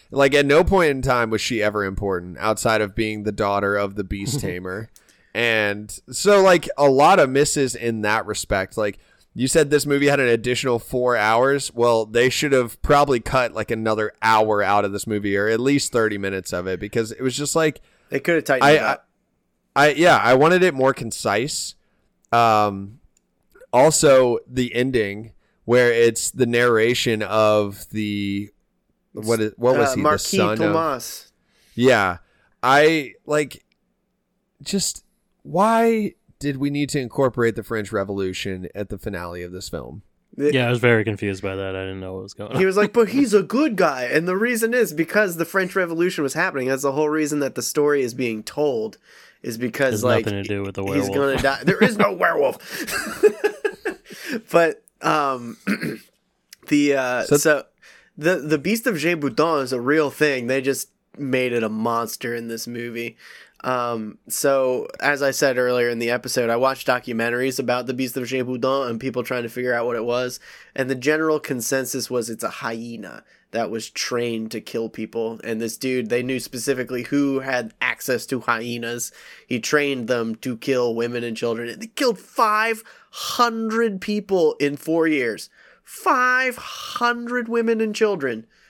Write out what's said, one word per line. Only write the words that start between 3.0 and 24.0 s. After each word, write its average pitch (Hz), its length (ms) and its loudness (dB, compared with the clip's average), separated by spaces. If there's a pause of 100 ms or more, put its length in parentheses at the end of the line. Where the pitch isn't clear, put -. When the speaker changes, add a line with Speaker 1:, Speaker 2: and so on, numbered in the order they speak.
Speaker 1:
the 104 100 -4
daughter 101 440 0
of 101 180 -2
the 101 100 -6
beast 101 360 -6
Speaker 2:
<laughs> - 20 -8
Speaker 1:
tamer. 92 480 -8 (420)
And 107 640 -2 (140)
so, 196 320 4
like, 180 340 6
a 143 140 6
lot 156 300 8
of 135 100 6
misses 135 460 2
in 113 260 -2
that 104 240 0
respect. 101 500 -4
Like, 104 220 -2 (340)
you 120 140 -4
said 147 240 4
this 143 160 2
movie 143 220 2
had 139 100 4
an 131 80 2
additional 120 540 0
four 123 360 0
hours. 123 560 2
Well, 117 320 2
they 117 260 2
should 147 200 -2
have 123 320 0
probably 143 380 4
cut, 123 340 -2
like, 110 160 -6
another 110 400 -2 (100)
hour 110 400 4
out 101 240 2
of 101 60 -2
this 98 160 -8
movie, 101 300 -2
or 101 100 2
at 113 140 2
least 139 320 0
thirty 110 260 2
minutes 98 340 -6
of 90 140 -4
it, 92 140 -4
because 110 320 -4
it - 100 -14
was 127 140 -2
just 143 180 -4
like, 160 260 0 (280)
Speaker 3:
They 139 100 -2
could 170 160 0
have 156 100 0
tightened 131 200 2
Speaker 1:
I, 143 80 8
Speaker 3:
it 151 100 6
up. - 260 -4 (680)
Speaker 1:
I, 143 100 6
I, 147 60 4
yeah, 156 240 6
I 113 180 6
wanted 170 300 6
it 170 100 4
more 131 180 2
concise. 113 840 -4 (560)
Um, 107 640 2 (760)
also, 131 680 6 (100)